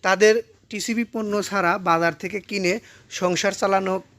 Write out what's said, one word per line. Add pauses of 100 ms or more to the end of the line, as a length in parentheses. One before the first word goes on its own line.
তাদের (280)
টিসিবি
পণ্য
ছাড়া
বাজার
থেকে
কিনে (300)
সংসার
চালানো (160)